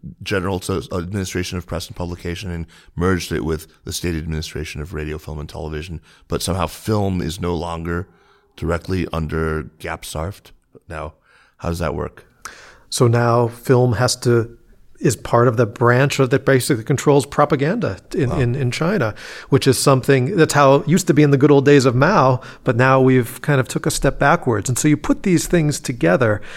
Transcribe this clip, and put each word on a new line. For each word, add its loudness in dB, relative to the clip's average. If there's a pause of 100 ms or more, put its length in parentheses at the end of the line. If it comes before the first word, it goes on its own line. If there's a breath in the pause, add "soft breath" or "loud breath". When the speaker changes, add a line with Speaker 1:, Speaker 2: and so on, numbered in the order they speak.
(220)
Speaker 1:
General -4
So-, -4 (100)
Administration -6
of -10
Press -8
and -18
Publication -10
and -8 (300 soft breath)
merged -2
it -4
with -4 (180 soft breath)
the -10
State -6
Administration -8
of -12
Radio, -8
Film, -12
and -12
Television, -10 (280 soft breath)
but -4
somehow -2
film -4
is -6
no -4
longer -6 (480 soft breath)
directly -4
under -4 (140)
gap -10
sarft. -10 (360)
Now, -12 (440 soft breath)
how -6
does -4
that -2
work? -8 (680 loud breath)
Speaker 2:
So 2
now 2
film 2
has 0
to, 0 (420)
is 0
part 2
of 0
the 4
branch 2
that 2
basically 2
controls 2
propaganda 0 (160)
in, 0
Speaker 1:
Wow. -2
Speaker 2:
in, 0
in -2
China, -2 (340 loud breath)
which 2
is 4
something 2
that's 4
how 6
it 0
used 2
to 2
be 6
in 6
the 4
good 4
old 6
days 6
of 2
Mao, 4 (240 loud breath)
but 0
now 4
we've 2
kind 0
of -2
took -4
a 0
step -2
backwards. 0
And -2
so 0
you 4
put -2
these 2
things 0
together, 0 (140)